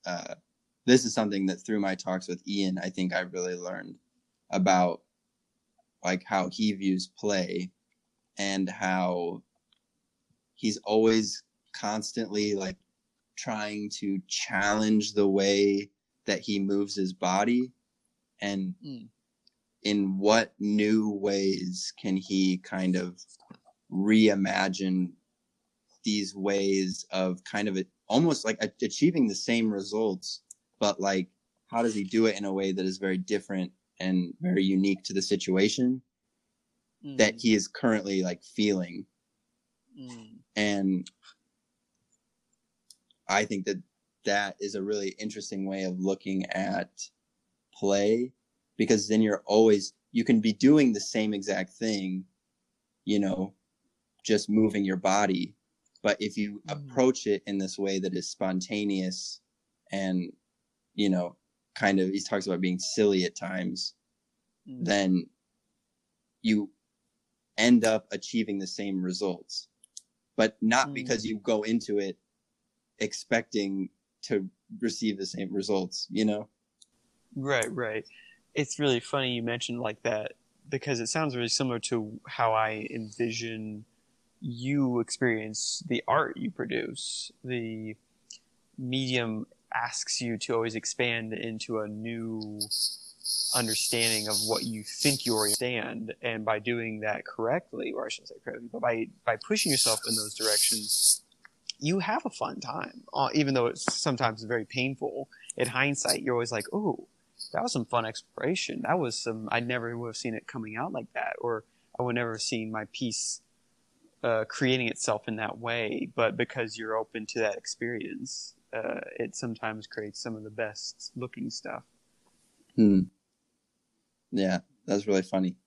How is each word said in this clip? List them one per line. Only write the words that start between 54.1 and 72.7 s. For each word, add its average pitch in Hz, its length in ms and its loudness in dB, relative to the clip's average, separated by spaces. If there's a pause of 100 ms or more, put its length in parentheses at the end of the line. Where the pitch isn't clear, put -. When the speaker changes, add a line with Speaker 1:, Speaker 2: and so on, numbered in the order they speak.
Speaker 1:
just 107 240 2
moving 104 360 4
your 95 120 2
body. 95 580 2 (480)
But 104 180 2
if 104 160 -4
you 104 320 -4
Speaker 2:
Mm. 143 220 -8
Speaker 1:
approach 127 360 2
it 101 200 2
in 98 120 -2
this 95 200 -4
way 98 220 0
that 92 140 -4
is 90 140 -4
spontaneous 95 1120 -2 (500)
and, 92 420 -2 (640)
you 104 140 2
know, 90 280 0 (380)
kind 98 260 2
of, 92 100 2
he 98 100 -4
talks 98 260 -4
about 90 140 -2
being 90 180 0
silly 98 460 2
at 85 100 -4
times, 92 600 -8 (720)
Speaker 2:
Mm. 127 160 -8
Speaker 1:
then 92 460 2 (1120)
you 104 300 2 (840)
end 117 280 8
up 110 280 4
achieving 104 460 -2
the 95 80 -4
same 95 360 -4
results, 92 640 -4 (680)
but 110 260 2
not 120 260 4
Speaker 2:
Mm. 143 60 -8
Speaker 1:
because 123 300 -2
you 110 140 -4
go 107 240 0
into 107 360 0
it 98 200 -2 (800)